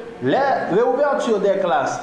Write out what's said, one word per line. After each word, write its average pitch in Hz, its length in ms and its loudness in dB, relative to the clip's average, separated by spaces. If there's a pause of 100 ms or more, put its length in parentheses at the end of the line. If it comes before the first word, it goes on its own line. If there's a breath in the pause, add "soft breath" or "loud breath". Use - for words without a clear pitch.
(280)
lè 226 180 2 (280)
rewouverti 254 680 2
de 196 240 2
klas, 170 400 0